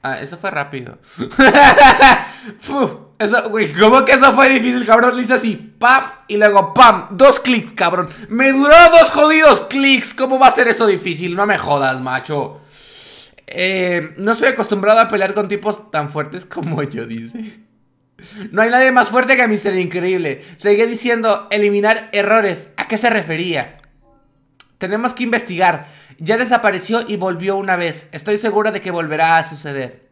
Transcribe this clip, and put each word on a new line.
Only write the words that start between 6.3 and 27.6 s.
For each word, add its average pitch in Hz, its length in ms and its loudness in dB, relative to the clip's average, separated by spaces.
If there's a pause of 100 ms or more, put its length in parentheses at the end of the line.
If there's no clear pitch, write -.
luego 202 360 2
pam, 220 380 6
dos 254 280 4
clics, 240 340 -4
cabrón. 180 340 -2 (220)
Me 254 220 0
duró 285 240 4 (160)
dos 330 180 6
jodidos 302 520 4
clics. 269 520 -2
¿Cómo 262 240 -4
va 269 100 6
a 254 40 6
ser 247 160 0
eso 226 180 0
difícil? 175 500 -4
No 202 120 -2
me 202 100 -2
jodas, 135 420 -2
macho. 131 640 -8 (840)
Eh, 180 680 -4
no 208 180 -2
soy 262 140 0
acostumbrado 214 500 0
a 226 80 2
pelear 196 260 -4
con 202 140 -4
tipos 202 420 -8
tan 147 200 -6
fuertes 151 360 -6
como - 380 -8
yo, 117 240 -10
dice. 117 500 -14 (920)
No 196 100 -2
hay 233 80 2
nadie 254 220 2
más 247 180 2
fuerte 254 260 0
que 247 120 2
Mister 208 300 -2
Increíble. 175 640 -4 (160)
Seguía 208 280 2
diciendo, 226 640 -4
eliminar 208 640 0
errores. 202 680 -2
¿A - 100 -8
qué 220 100 -6
se 233 120 0
refería? 165 640 -6 (1040)
Tenemos 220 360 -6
que 247 100 -8
investigar. 190 640 -2 (320)
Ya 190 180 -2
desapareció 226 720 -2
y 208 100 -6
volvió 185 400 -4
una 190 180 -4